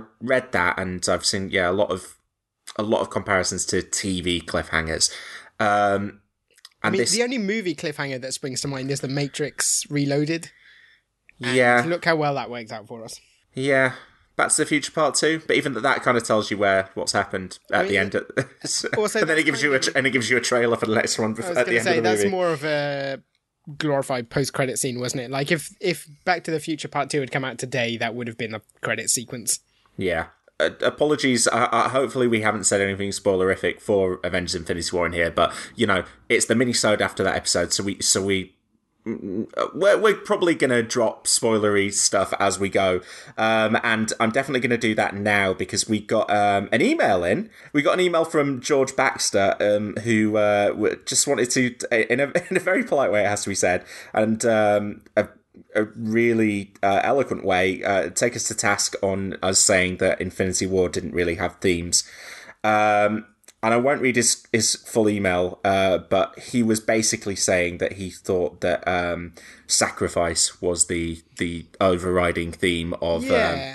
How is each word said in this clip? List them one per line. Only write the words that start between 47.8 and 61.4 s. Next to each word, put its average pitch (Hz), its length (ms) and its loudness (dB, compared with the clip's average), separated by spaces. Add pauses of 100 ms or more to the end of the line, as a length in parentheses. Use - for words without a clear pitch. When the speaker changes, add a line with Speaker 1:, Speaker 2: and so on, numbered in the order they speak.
Speaker 1:
got 151 120 2
an 180 60 0
email 170 240 2
from 143 360 0
George 135 360 0
Baxter, 104 640 2
um, 104 420 0
who, 107 360 2
uh, 104 320 4
w-, 95 360 0
just - 220 0
wanted 120 240 0
to, 120 600 0
in 127 60 2
a, 139 220 0
<laughs> - 100 -8
in 185 60 6
a 180 40 2
very 190 220 2
polite 127 300 2
way, 104 100 4
it 98 60 2
has 104 160 -2
to - 40 -4
be 98 60 -2
said, 90 300 2 (280)
and, 110 320 2
um, 104 580 2 (140)
a, 104 120 2 (460)
a 107 100 2 (120)
really, 110 760 2 (120)
uh, 98 180 2
eloquent 123 420 0
way, 92 380 2
uh, 92 280 0
take 120 260 0
us 110 100 -4
to 110 80 -6
task - 480 0
on 98 400 -2
us 95 160 2
saying 92 380 4
that - 240 0
Infinity 92 460 -2
War 92 220 2
didn't 87 240 -6
really 85 220 0
have 90 220 -4